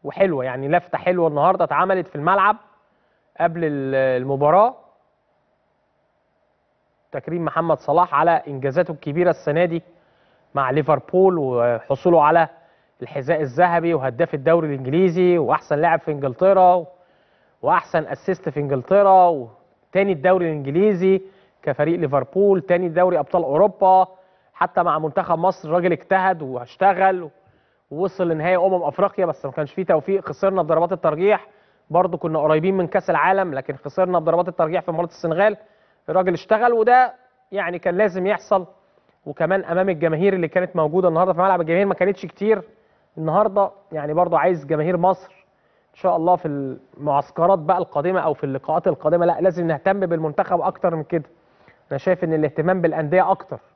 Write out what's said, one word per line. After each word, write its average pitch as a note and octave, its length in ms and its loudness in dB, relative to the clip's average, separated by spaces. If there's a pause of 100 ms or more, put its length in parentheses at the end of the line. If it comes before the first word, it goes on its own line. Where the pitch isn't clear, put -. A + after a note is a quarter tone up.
وحلوة C#3+ 400 -2
يعني، C3 240 -6
لفتة E3 300 -2
حلوة F3 300 0
النهاردة E3 360 0
اتعملت F3 440 -2
في - 80 -16
الملعب F#3+ 400 0 (840)
قبل E3 240 -2
ال-، C#3 300 -4 (280)
المباراة، D3 520 2 (2500)
تكريم E3 320 -8
محمد D#3+ 340 -2
صلاح E3+ 360 0
على D#3 160 2
إنجازاته D3 600 -2
الكبيرة D#3 380 -2
السنة D#3 340 -2
دي E3+ 180 -4 (720)
مع C3+ 160 -2
ليفربول، D#3 680 2
وحصوله B2 840 2
على D#3+ 260 4 (540)
الحذاء C#3+ 380 -4
الذهبي E3+ 540 0
وهداف C3+ 400 -2
الدوري D#3+ 340 2
الإنجليزي E3+ 720 0
وأحسن D3 400 -2
لاعب E3 220 2
في - 120 -8
إنجلترا F3+ 720 2 (760)
وأحسن D#3+ 440 -2
أسيست F3 420 -6
في D3 120 -6
إنجلترا F3+ 680 4
وتاني E3+ 840 -4
الدوري F3 340 0
الإنجليزي F3+ 760 0 (400)
كفريق D3+ 360 -2
ليفربول، F3 640 0
تاني F3 280 0
دوري F3 300 2
أبطال E3+ 240 -2
أوروبا. F#3 640 2 (480)
حتى F3 280 -2
مع E3 160 0
منتخب D#3+ 400 -2
مصر F3+ 300 -2
الراجل E3+ 240 0
اجتهد F#3+ 500 -2
واشتغل F3 880 0 (600)
ووصل F3 380 -4
لنهائي E3 280 0
أمم F3+ 260 0
أفريقيا، F3+ 440 -2
بس D3+ 200 -8
ما C3+ 60 -8
كانش D3 200 -8
فيه F#3+ 120 -8
توفيق، F#3+ 440 -2
خسرنا F#3+ 340 -2
بضربات E3 300 0
الترجيح. F3 540 0 (440)
برضو E3+ 280 0
كنا D#3+ 200 -4
قريبين D#3 380 0
من F#3 100 0
كأس - 240 -4
العالم، F3 440 0
لكن C3+ 220 -8
خسرنا F3+ 420 -2
بضربات E3 300 0
الترجيح E3+ 340 -2
في E3+ 100 -6
مباراة E3 160 -4
السنغال. F#3 480 -2 (520)
الراجل F3+ 240 0
اشتغل، A3 400 0
وده A#3+ 420 4 (380)
يعني F3 260 -6
كان F3 180 -4
لازم F#3 300 0
يحصل، F#3+ 400 -2 (600)
وكمان E3+ 380 -2
أمام F#3 240 -2
الجماهير E3 440 0
اللي F3 160 -2
كانت F3+ 280 -2
موجودة E3+ 320 2
النهاردة F3 240 2
في D#3+ 60 -2
ملعب. F#3 220 2
الجماهير E3+ 260 0
ما G3 80 -2
كانتش F#3+ 320 -2
كتير G#3 360 -2 (560)
النهاردة، F#3+ 520 0 (220)
يعني D3+ 220 -6
برضو E3+ 220 0
عايز D#3+ 300 0
جماهير D#3 300 -2
مصر F3+ 500 -2 (440)
إن - 80 -20
شاء F3+ 180 0
الله F3 200 2
في E3+ 120 -8
المعسكرات C#3+ 1120 -2
بقى F3 200 0
القادمة F3 420 -2
أو D3+ 140 -2
في - 100 -8
اللقاءات D3 440 -4
القادمة، E3+ 380 0
لا، E3+ 140 0
لازم F3 260 0
نهتم F#3+ 340 -2
بالمنتخب E3+ 600 -2
أكتر F3 360 -4
من D#3 80 -6
كده. D#3+ 200 -4 (640)
أنا C#3 80 -6
شايف F3+ 260 -2
إن D#3+ 100 -2
الاهتمام D#3 460 -2
بالأندية E3 500 0
أكتر - 280 -6 (180)